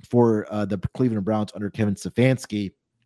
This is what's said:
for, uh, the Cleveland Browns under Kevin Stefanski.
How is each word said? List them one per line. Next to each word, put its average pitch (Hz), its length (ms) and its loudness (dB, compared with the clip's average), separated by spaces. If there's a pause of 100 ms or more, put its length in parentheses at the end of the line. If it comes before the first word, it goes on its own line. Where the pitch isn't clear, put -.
for, 117 460 4
uh, 104 140 -2
the 101 100 -4 (160)
Cleveland 113 320 0
Browns 107 300 -2
under 101 160 -6
Kevin 104 240 -2
Stefanski. 107 800 -2 (340)